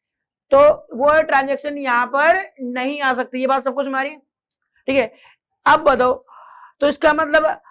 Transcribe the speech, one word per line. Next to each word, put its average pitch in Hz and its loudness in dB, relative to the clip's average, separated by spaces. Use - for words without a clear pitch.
तो 277 6
वो 294 2
ट्रांजैक्शन 277 -4
यहाँ 247 -2
पर 311 0
नहीं 254 -6
आ 262 0
सकती। 254 -8
ये 262 0
बात 262 -2
सबको 269 -4
समझ 269 -8
में 262 -4
आ - -4
रही 285 -8
है? 302 -20
ठीक 269 -2
है, 233 0
अब 302 4
बताओ, 247 2
तो 285 2
इसका 302 2
मतलब 311 0